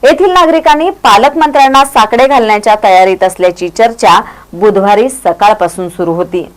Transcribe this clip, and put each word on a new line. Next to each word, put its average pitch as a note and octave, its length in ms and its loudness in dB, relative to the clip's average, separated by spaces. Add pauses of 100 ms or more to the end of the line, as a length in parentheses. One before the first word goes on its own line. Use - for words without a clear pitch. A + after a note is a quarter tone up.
येथील E4+ 280 2
नागरिकांनी D#4+ 580 0
पालकमंत्र्यांना C#4 960 0
साकडे A#3+ 420 0
घालण्याच्या G#3+ 560 0
तयारीत F#3+ 400 2
असल्याची F3+ 460 -2
चर्चा A3+ 520 0 (320)
बुधवारी G3+ 560 0
सकाळपासून F#3 800 -2
सुरू E3+ 240 -6
होती. F3 440 -6